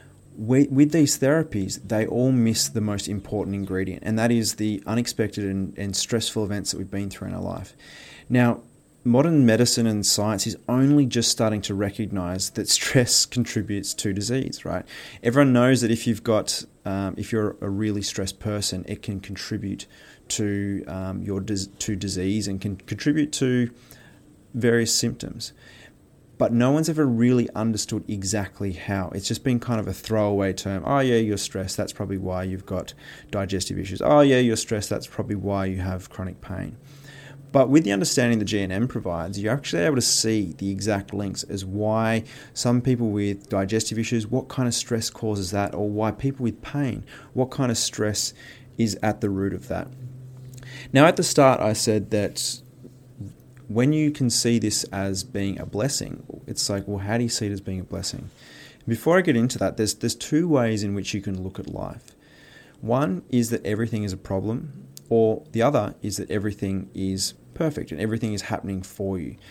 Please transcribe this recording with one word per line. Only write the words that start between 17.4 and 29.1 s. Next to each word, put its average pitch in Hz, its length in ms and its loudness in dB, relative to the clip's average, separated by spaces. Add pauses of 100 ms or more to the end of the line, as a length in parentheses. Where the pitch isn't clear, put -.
a 101 80 -4
really 104 320 -2
stressed - 360 -6
person, 104 480 -4
it 104 140 -8
can 95 200 -6
contribute 98 640 -8 (420)
to, 101 580 -2
um, 95 360 -6
your 98 180 -2
dis-, 98 280 -4 (100)
to 104 180 -4
disease 95 500 -2
and 98 140 -4
can 101 160 -4
contribute 147 560 -2
to 123 380 2 (840)
various 117 420 4
symptoms. - 600 -4 (840)
But 120 140 2
no 120 180 4
one's 156 200 2
ever 151 160 2
really 120 480 4
understood 110 540 -2
exactly 98 640 -4
how. 92 420 -4